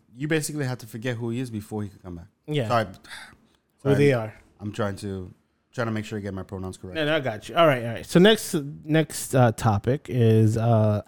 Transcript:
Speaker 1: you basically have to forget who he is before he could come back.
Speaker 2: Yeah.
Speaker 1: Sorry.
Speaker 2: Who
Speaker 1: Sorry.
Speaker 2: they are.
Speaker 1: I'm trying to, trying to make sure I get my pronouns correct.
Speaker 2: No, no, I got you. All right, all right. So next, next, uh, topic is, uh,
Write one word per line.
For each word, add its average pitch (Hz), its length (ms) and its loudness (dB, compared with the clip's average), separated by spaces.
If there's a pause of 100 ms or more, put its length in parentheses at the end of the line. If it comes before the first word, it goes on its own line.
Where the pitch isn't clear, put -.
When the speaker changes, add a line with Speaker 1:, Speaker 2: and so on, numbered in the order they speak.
(140)
Speaker 1:
you 135 140 -6
basically 151 380 -2
have 127 120 -6
to 113 80 -20
forget 120 300 -8
who 117 140 -6
he 117 100 -4
is 127 100 -8
before 107 320 -8
he 101 60 -8
could - 140 -20
come 87 140 -14
back. 85 100 -16 (200)
Speaker 2:
Yeah. 143 220 -4
Speaker 1:
Sorry. 110 160 0
Speaker 2:
Who - 1040 -10
Speaker 1:
Sorry. 139 60 4
Speaker 2:
they 143 160 4
are. 110 220 -4 (260)
Speaker 1:
I'm 104 120 -8
trying 101 240 -4
to, 95 360 -10 (420)
trying 117 140 -4
to 113 40 -4
make 107 140 -4
sure 110 120 -8
I 101 40 -8
get 98 100 -8
my 95 100 -8
pronouns 92 360 -10
correct. 92 160 -14
Speaker 2:
No, 160 100 -2
no, 151 120 0
I 151 40 -2
got 110 300 -6
you. 113 60 -10
All 170 100 6
right, 127 180 2
all 117 80 -4
right. 87 140 -10
So - 120 4
next, 208 360 6 (300)
next, 156 500 0
uh, 123 180 6
topic 117 560 -2
is, 110 480 4
uh, 110 520 2